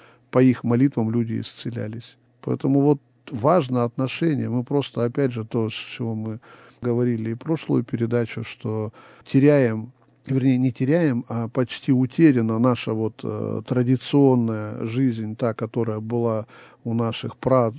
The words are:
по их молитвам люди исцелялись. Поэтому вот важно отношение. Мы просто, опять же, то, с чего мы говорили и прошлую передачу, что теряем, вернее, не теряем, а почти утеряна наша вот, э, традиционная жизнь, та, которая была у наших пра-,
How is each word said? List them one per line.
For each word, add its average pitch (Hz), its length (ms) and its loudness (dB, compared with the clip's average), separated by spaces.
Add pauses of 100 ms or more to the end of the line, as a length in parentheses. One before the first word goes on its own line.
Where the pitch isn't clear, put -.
(320)
по 127 100 6
их 127 220 4
молитвам 120 480 2
люди 113 300 -2
исцелялись. 113 760 -12 (240)
Поэтому 135 400 0
вот 143 180 4 (300)
важно 127 540 2
отношение. 123 640 -2
Мы 120 140 -2
просто, 131 400 -2
опять 123 280 0
же, 117 140 -6
то, 113 240 -2
с - 40 -8
чего - 420 -8
мы 110 240 -8 (420)
говорили 120 480 0
и 117 60 -4
прошлую 143 480 -2
передачу, 120 600 -2
что 110 480 -6 (340)
теряем, 131 640 4 (340)
вернее, 131 320 2
не 127 140 2
теряем, 135 580 0
а 117 200 -4
почти - 420 -2
утеряна 127 640 4
наша 117 360 0
вот, 110 300 -4
э, 107 440 -6
традиционная 123 1200 2
жизнь, 113 480 -2
та, 113 180 -2
которая 113 460 -4
была 113 480 -4 (360)
у 117 100 -6
наших 117 440 -4
пра-, 123 420 2